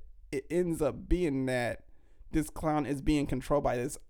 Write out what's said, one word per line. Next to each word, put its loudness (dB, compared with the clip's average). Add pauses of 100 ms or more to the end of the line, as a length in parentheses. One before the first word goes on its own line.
(320)
it -4
ends 0
up -2
being 2
that 0 (480)
this 2
clown 0
is -2
being 2
controlled 0
by 2
this -4 (100)